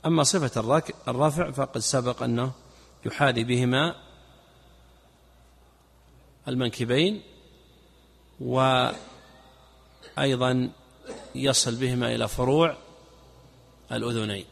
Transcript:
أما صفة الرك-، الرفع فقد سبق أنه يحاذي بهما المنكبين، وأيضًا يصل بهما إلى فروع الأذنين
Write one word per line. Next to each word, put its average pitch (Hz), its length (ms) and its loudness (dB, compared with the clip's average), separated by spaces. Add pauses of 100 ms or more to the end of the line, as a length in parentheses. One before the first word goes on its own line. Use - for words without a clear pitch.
أما 160 180 4
صفة 147 360 0
الرك-، 127 360 0 (120)
الرفع 147 440 0
فقد 131 280 -4
سبق 123 440 -2
أنه 123 280 0 (540)
يحاذي 120 380 0
بهما 127 520 0 (2500)
المنكبين، 127 760 0 (1200)
وأيضًا 127 560 2 (2500)
يصل 131 400 0
بهما 123 400 0
إلى 113 120 -2
فروع 143 500 2 (1120)
الأذنين 113 600 -4